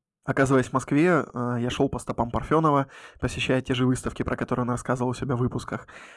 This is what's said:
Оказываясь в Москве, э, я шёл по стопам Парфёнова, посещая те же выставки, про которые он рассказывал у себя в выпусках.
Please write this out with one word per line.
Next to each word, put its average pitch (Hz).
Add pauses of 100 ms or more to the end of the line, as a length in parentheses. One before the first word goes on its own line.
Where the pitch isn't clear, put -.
(240)
Оказываясь 135
в -
Москве, 147
э, 123
я 123
шёл 139
по 123
стопам 120
Парфёнова, 143 (340)
посещая 131
те 131
же 127
выставки, 123
про 127
которые 123
он 120
рассказывал 123
у -
себя 123
в -
выпусках. 120 (300)